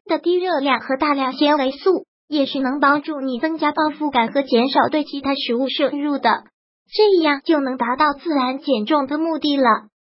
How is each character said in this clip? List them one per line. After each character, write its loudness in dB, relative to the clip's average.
的 -2
低 0
热 -2
量 0
和 -4
大 0
量 -4
纤 2
维 0
素 0
也 0
是 -4
能 -2
帮 4
助 -8
你 -4
增 -2
加 0
饱 0
腹 -4
感 0
和 0
减 2
少 2
对 0
其 -10
他 -2
食 -4
物 0
摄 0
入 -2
的， 0
这 4
样 0
就 2
能 -4
达 -2
到 2
自 -8
然 0
减 0
重 0
的 -4
目 -2
的 -2
了。 2